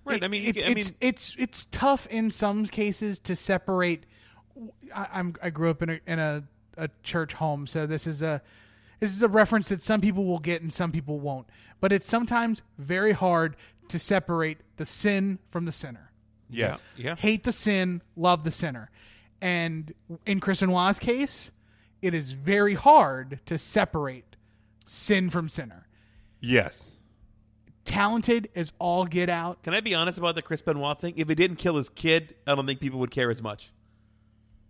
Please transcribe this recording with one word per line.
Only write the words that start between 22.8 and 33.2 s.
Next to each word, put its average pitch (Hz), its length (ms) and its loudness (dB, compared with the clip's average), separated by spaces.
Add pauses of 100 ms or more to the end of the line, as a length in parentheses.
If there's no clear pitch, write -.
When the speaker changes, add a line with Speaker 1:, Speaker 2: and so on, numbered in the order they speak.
Speaker 2:
to 156 120 -4
separate 143 680 -2 (600)
sin 185 460 0
from 165 200 -2
sinner. 104 360 -12 (540)
Speaker 3:
Yes. 117 560 0 (880)
Speaker 2:
Talented 220 680 2
as 170 240 -4
all 175 260 2
get 175 240 0
out. 175 340 -4
Speaker 1:
Can 165 120 -2
I 220 60 4
be 214 140 -2
honest 175 240 0
about 170 160 0
the 165 80 -4
Chris - 200 -6
Benoit 147 380 -2
thing? 170 160 -6
If 156 140 -2
it 156 60 2
didn't 175 200 4
kill 170 200 0
his 135 120 0
kid, 160 460 2 (120)
I 143 80 4
don't 135 120 0
think 135 140 -4
people 131 200 -6
would 123 100 -2
care 123 200 0